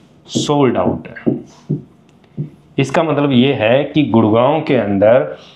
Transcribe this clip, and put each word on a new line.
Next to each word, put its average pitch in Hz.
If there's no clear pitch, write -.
sold 139
out -
है। -
इसका 143
मतलब 143
ये 131
है 120
कि 151
गुड़गांव 117
के 151
अंदर 110